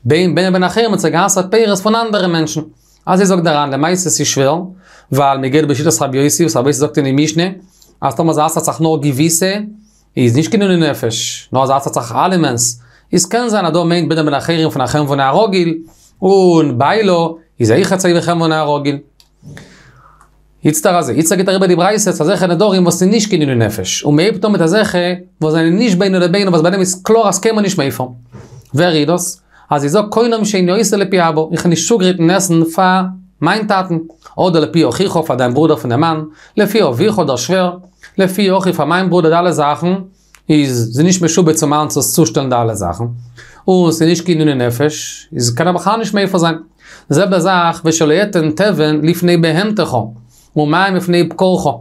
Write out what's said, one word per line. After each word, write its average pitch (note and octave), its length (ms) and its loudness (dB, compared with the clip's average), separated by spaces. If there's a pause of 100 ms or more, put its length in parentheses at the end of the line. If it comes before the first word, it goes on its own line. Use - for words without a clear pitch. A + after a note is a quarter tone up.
בין D#3+ 300 2
בינו F#3 140 2
לבין F#3 140 2
אחרים, G#3+ 280 0
ער F#3 60 0
צעגעסערט F#3 540 0
פירות G#3+ 280 2
פון G#3+ 160 0
אנדערע G#3 320 -2
מענטשן. D#3+ 340 -2 (440)
אז F#3 160 2
איך F#3+ 80 2
זאג F#3 100 2
דער E3 180 0
ר"ן, C#3+ 160 -2
למעשה D3+ 180 -2
איז F#3 160 -2
עס - 140 -2
שווער, C#3 400 0 (500)
ווייל C3+ 260 2
מיר C3 140 -4
גייט D3+ 140 2
בשיטת D3+ 360 0
רבי C3 160 -2
יוסי, D3 260 0
וואס D3+ 140 0
רבי B2+ 120 2
יוסי C3 100 -2
זאגט D3 180 -2
אין C#3 80 0
דער C3+ 180 2
משנה, D#3+ 200 0 (580)
אז C#3 140 -4
דער E3 100 -2
מאן D#3+ 80 2
זאגט, D#3 240 0
ער D#3 60 -4
זאגט C#3+ 180 -4
נאר D#3+ 200 2
געוויסע, D#3+ 520 0 (640)
איז A#2+ 180 2
נישט D#3 160 0
קיין G#3 100 2
עינוי F3 280 2
נפש, - 640 -6
נאר C3 120 2
זאגט, C3+ 220 0
ער - 60 -6
זאגט A#2+ 180 -6
אלע F3 260 0
מענטשן. C3 400 -2 (340)
עס - 140 0
קען A#3+ 240 -2
זיין, G#3 160 0
אז D#3 80 -2
דער F3 100 0
מיינט, E3+ 260 0
בין D#3+ 80 0
בינו D#3+ 40 0
לבין D3+ 120 0
אחרים, D#3+ 360 -2
פון C#3 120 -4
אחרים, C#3 260 0
פון C#3 120 -2
ער C#3 240 2
רגיל, F3+ 340 0 (440)
און F3 560 4
ביילו, E3+ 600 0 (220)
איז A2 120 2
ער B2+ 60 4
איך F#3+ 160 0
אזוי F3+ 200 2
ווי E3+ 80 2
פון E3 300 0
ער D3+ 240 0
רגיל. C#3+ 220 -4 (1700)
יצט D3+ 200 0
דער F3+ 140 2
רזה, C3 160 -2
יצט D#3+ 200 0
גייט F#3 140 0
ער F#3+ 60 0
איבער F#3+ 140 2
די F3+ 80 4
ברייתא, G3 340 0
אז D#3 120 -4
ער D3+ 60 0
זאגט, F#3 220 0
דבורים, F#3 340 2
וואס E3+ 160 2
זיינט F#3+ 140 2
נישט A3 160 0
קיין E3 120 0
עינוי C3+ 140 0
נפש. G#2+ 480 -2
און D3 120 2
מען E3 100 2
האט A3 200 -2
מיט G#3 140 0
דער E3 80 2
זאך, G3+ 280 0 (460)
וואס D#3 120 0
זיינט E3 260 2
נישט G#3+ 180 2
בינו F#3 220 0
לבינו, F#3 320 2
וואס D#3+ 100 2
ביי F3 100 2
דעם G3 80 -2
איז F#3 240 -2
קלאר, A3 240 2
אז - 120 0
קען A3 160 0
מען G#3+ 80 0
נישט F#3 160 -2
מפר. C3+ 260 -4 (680)
ווער E3 220 2
איז D3 120 2
דאס? F3 340 -4 (280)
אז C#3+ 140 0
איך C#3+ 80 -2
זאג, G3 180 2
קוינום A3+ 360 0
שאין F#3 240 0
יוצא G#3 280 0
לפי F#3 300 0
אבו, D#3 240 -2
איך E3 100 -4
קען F3+ 80 2
נישט E3 180 0
צוגריטן F3+ 420 2
עסן, F3 340 2
פאר F#3 380 0 (400)
מיין G#3 260 -2
טאטן. F#3 300 -2 (420)
אדער E3 220 2
לפי D3+ 280 0
אחיך, F3+ 280 -2
פאר D3 180 -2
דיין B2 180 -2
ברודער D3+ 240 2
פון C3 120 -8
דעם A#2+ 120 0
מאן, D#3+ 220 -2 (340)
לפי G#3 260 2
אביך F3 360 0
אדער C#3 160 0
שווער, F3+ 420 -2 (400)
לפי F#3+ 400 2
אחי F#3 160 0
פון D3+ 160 -2
מיין F3+ 200 0
ברודער, E3 300 2
אלע F3+ 120 0
זאכן, D3+ 420 0 (560)
איז, C3 420 2
זיי C#3+ 140 2
נישט F#3 160 2
משועבד E3 320 2
צום D3+ 160 0
מאן D3 180 0
צו C#3+ 140 -2
צושטעלן, C3+ 520 0
אלע A#2 220 0
זאכן. F2+ 280 -6 (640)
און F3+ 240 4
זיי D#3+ 160 0
נישט E3+ 180 0
קיין E3 140 0
עינוי D3+ 160 2
נפש, B2 800 -4
איז, A#2+ 200 -2
קען E3 120 0
ער F#3 60 0
באקאר F#3+ 240 -2
נישט A3+ 160 -4
מפר F#3+ 240 0
זיין. E3 180 0 (540)
זעלבע F#3 300 2
זאך, F3 460 0
ושלא D#3+ 280 2
יתן F3 380 0
תבן D#3 520 0
לפני F3 340 2
בהמתך, E3+ 600 0 (580)
ומים E3+ 400 0
לפני F3 280 0
בקרך. F#3 440 0 (140)